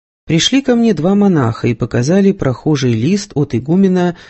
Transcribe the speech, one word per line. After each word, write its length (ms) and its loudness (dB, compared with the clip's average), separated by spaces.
Пришли 360 0
ко 140 0
мне 180 2
два 220 0
монаха 500 0
и 80 0
показали 560 0
прохожий 640 -2
лист 420 -2
от 220 -2
игумена 600 0